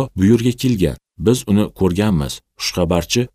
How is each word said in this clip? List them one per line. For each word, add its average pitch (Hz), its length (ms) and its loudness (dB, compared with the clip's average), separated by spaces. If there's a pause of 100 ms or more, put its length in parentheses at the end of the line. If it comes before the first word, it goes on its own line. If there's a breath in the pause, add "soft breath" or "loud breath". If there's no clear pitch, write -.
(120)
bu 95 140 0
yerga 117 260 4
kelgan. 95 460 -2 (180)
Biz 113 320 0
uni 101 220 2
ko'rganmiz." 90 640 -2 (200)
Xushxabarchi 90 680 -2 (140)